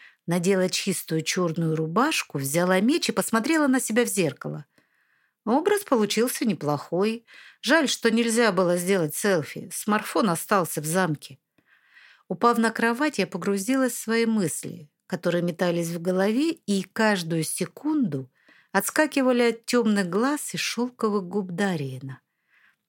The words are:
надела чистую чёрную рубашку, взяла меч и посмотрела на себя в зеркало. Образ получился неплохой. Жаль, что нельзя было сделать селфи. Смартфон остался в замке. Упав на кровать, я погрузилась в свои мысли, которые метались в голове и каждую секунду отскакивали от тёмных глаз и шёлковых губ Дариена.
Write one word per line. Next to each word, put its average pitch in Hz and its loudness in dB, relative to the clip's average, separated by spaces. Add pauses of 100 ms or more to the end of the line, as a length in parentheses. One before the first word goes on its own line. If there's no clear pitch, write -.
(260)
надела 185 2
чистую 165 -4
чёрную 165 0
рубашку, 165 -2
взяла 175 2
меч 277 2
и 233 0
посмотрела 277 0
на 262 4
себя 233 0
в 233 -4
зеркало. 151 -4 (760)
Образ 370 2
получился 220 0
неплохой. 180 -2 (380)
Жаль, 285 2
что - 0
нельзя 226 2
было 175 2
сделать 175 0
селфи. 185 -2
Смартфон 214 0
остался 165 0
в 147 -8
замке. 160 -2 (880)
Упав 233 2
на 226 4
кровать, 233 0
я 185 2
погрузилась 202 -2
в - -10
свои 226 0
мысли, 175 -2 (160)
которые 175 -2
метались 170 0
в 170 -6
голове 196 0
и 196 -2
каждую 175 0
секунду 185 -4 (420)
отскакивали 254 2
от 233 0
тёмных 214 2
глаз 240 -2
и - -6
шёлковых 220 -2
губ 185 -4
Дариена. 143 -4 (680)